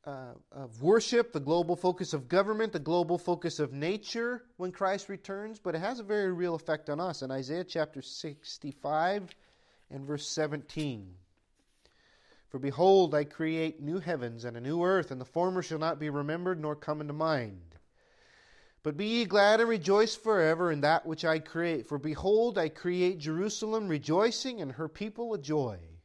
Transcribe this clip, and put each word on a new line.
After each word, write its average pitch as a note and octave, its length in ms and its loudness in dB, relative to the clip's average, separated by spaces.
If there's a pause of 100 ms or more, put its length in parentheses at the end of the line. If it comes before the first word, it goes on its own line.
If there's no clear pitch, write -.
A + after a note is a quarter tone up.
uh, C3 280 -12 (180)
of B2 320 -14
worship, A#3 500 4
the D#3+ 60 -2
global E3 360 2
focus F3+ 380 0
of C3 140 -6
government, G3 440 2
the F3 60 -6
global E3 400 2
focus E3+ 420 -2
of C3+ 140 -2
nature A3 720 -4 (140)
when F3+ 140 -6
Christ G3 380 -2
returns, G3+ 500 -10
but F3 140 -4
it D#3+ 60 -2
has A#3 200 -4
a G#3+ 40 -10
very G3+ 280 0
real F3 220 0
effect D#3 360 -4
on D3 100 -2
us. F3 240 -4
In C3 80 -6
Isaiah C3+ 320 -4
chapter D3+ 380 -4
sixty-five D#3 1300 -4 (540)
and C#3 160 -10
verse D3 220 -4
seventeen, C#3+ 880 -4 (1300)
"For C3 120 -10
behold, D3+ 560 6
I D3 80 4
create D#3+ 580 -2
new D#3+ 180 -4
heavens A#2+ 460 -6
and A#2 100 -8
a A#2 60 -10
new D#3+ 220 -2
earth, F3+ 260 2
and C3 100 -8
the B2+ 60 -10
former F#3 380 -2
shall D#3+ 160 -6
not D#3 200 -2
be D3+ 120 -4
remembered D#3 500 -2
nor D3+ 140 -4
come D3+ 260 -6
into D3 120 -8
mind. C3 480 -2 (1200)
But D3+ 120 -4
be G3+ 120 -2
ye A#3 180 2
glad G3+ 340 6
and A#3 80 4
rejoice G#3+ 480 4
forever E3+ 560 4
in D3 100 0
that D#3+ 240 4
which D#3+ 200 -6
I D#3+ 140 2
create. D#3+ 480 -2
For D3 100 -4
behold, F#3+ 600 2
I D#3+ 120 2
create F3+ 480 0
Jerusalem G3+ 720 -2
rejoicing G3+ 720 0
and C3+ 100 -6
her D3 160 -6
people A3 460 -6
a G3 40 -4
joy. C#3 400 -2 (280)